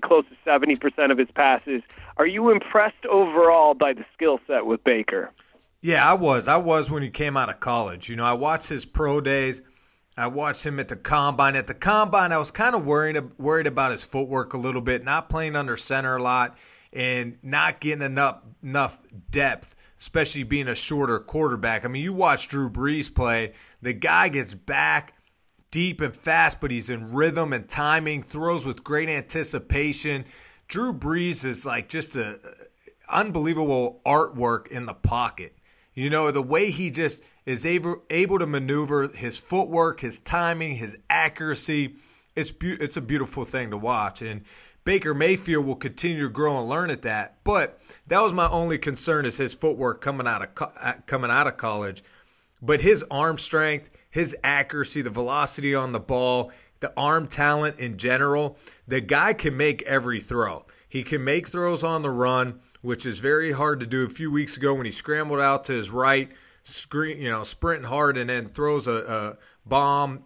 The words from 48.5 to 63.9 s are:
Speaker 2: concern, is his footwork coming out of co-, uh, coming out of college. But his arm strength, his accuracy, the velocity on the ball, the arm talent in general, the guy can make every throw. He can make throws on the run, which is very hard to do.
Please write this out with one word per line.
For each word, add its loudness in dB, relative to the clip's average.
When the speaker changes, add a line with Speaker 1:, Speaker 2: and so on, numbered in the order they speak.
Speaker 2:
concern, -2
is -4
his -4
footwork -2
coming -4
out 0
of -12
co-, -6
uh, -2
coming -2
out 4
of -4
college. -6
But 2
his 6
arm 0
strength, 0
his -2
accuracy, 0
the -4
velocity -2
on -2
the -2
ball, 0
the -6
arm 2
talent 0
in -8
general, 0
the -2
guy 2
can -4
make 0
every -2
throw. -4
He -6
can -4
make 0
throws -2
on 0
the -2
run, 0
which -6
is -6
very 2
hard 0
to -8
do. 0